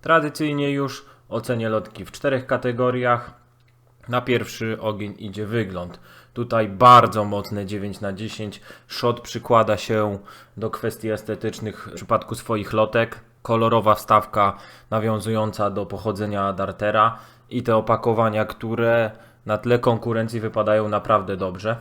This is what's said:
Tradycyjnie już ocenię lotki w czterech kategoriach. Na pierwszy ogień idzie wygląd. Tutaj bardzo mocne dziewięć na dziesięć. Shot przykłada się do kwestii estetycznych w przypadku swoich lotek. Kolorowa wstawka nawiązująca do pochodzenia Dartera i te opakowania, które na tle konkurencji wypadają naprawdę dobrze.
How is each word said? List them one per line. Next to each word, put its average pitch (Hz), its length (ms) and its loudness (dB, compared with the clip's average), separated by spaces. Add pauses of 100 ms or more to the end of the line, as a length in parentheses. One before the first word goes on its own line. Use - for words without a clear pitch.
Tradycyjnie 151 680 0
już 139 360 -4 (220)
ocenię 113 400 -4
lotki 107 360 -4
w - 80 -18
czterech 131 340 -2
kategoriach. 123 880 0 (760)
Na 123 120 0
pierwszy 117 600 -2
ogień 104 380 -6
idzie 104 280 -10
wygląd. 92 540 -6 (320)
Tutaj 117 360 -2
bardzo 110 560 8
mocne 101 420 -4
dziewięć 98 340 -8
na 101 120 -4
dziesięć. 104 480 -10 (280)
Shot 120 320 -2
przykłada 113 560 2
się 107 420 -2 (380)
do 110 140 -6
kwestii 113 400 -6
estetycznych 107 760 -6
w - 60 -16
przypadku - 400 -2
swoich 107 380 -4
lotek. 110 480 0 (220)
Kolorowa 113 520 4
wstawka 104 640 2 (340)
nawiązująca 107 800 -2
do 98 160 -4
pochodzenia 101 680 -4
Dartera 104 680 2 (320)
i 120 120 -4
te 113 140 2
opakowania, 110 680 2
które 113 680 0 (360)
na 107 120 0
tle 120 200 2
konkurencji 113 600 0
wypadają 107 480 0
naprawdę 101 480 0
dobrze. 95 440 -4